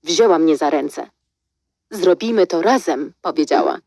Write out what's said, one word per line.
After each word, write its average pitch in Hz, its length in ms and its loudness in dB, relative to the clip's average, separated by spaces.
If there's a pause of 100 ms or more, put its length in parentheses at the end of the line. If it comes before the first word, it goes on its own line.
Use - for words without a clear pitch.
Wzięła 180 360 2
mnie 156 180 2
za 147 120 -2
ręce. 143 400 -6 (800)
"Zrobimy 190 560 0
to 170 140 -2
razem", 175 600 -2
powiedziała. - 640 -2